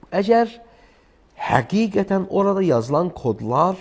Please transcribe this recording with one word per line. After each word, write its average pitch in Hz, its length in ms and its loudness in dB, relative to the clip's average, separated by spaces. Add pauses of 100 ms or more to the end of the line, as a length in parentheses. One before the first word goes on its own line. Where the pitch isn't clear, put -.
(140)
əgər 226 400 2 (960)
həqiqətən 190 800 0
orada 196 320 0
yazılan 147 480 0
kodlar, 123 720 -2